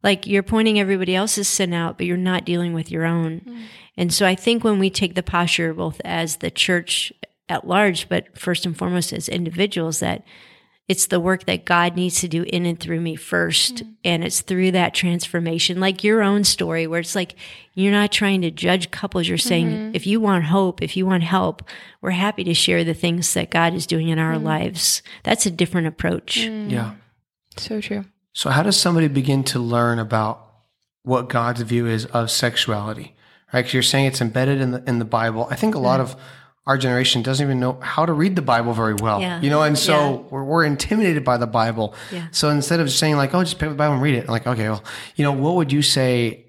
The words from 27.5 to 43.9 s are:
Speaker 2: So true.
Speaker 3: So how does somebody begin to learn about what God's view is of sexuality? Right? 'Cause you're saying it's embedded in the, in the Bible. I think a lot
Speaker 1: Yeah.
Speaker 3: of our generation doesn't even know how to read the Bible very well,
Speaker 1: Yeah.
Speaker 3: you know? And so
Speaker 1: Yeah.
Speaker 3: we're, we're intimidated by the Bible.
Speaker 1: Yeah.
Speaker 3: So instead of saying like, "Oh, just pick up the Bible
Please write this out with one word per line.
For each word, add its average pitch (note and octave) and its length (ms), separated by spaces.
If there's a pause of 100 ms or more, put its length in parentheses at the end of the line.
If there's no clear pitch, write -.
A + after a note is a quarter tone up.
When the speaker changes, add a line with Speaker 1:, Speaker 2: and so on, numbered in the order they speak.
Speaker 2:
So G#3+ 240
true. G3+ 240 (300)
Speaker 3:
So - 160
how C#3 140
does G3+ 120
somebody E3 320
begin C3+ 360
to C3 160
learn A#2 380
about A2 460 (600)
what B2 240
God's A#2+ 340
view A#2+ 240
is A2+ 200
of A2+ 240
sexuality? G#2+ 840 (380)
Right? B2+ 120
'Cause - 80
you're B2+ 100
saying C3+ 240
it's C3 140
embedded B2+ 400
in B2+ 120
the, B2 140
in A#2+ 120
the A2+ 60
Bible. A2+ 460
I B2+ 40
think A3 200
a E3 40
lot B2+ 200
Speaker 1:
Yeah. C3 40
Speaker 3:
of - 140 (500)
our C3+ 120
generation B2+ 440
doesn't C3 240
even C3 140
know B2+ 220
how - 240
to E3+ 60
read F3 240
the D#3+ 60
Bible A#2+ 300
very A2 220
well, G#2 260
Speaker 1:
Yeah. F3 220
Speaker 3:
you C#3+ 80
know? D3+ 120
And D3 160
so E3 160
Speaker 1:
Yeah. C#3+ 220 (140)
Speaker 3:
we're, C3+ 140
we're D#3+ 200
intimidated D#3 580
by B2 140
the A#2 100
Bible. A2 480 (160)
Speaker 1:
Yeah. F3 200
Speaker 3:
So - 180
instead D3 320
of C#3+ 100
saying D3+ 280
like, C#3 160
"Oh, F#3 100
just E3+ 140
pick D3+ 100
up D3 60
the C#3 40
Bible D3 160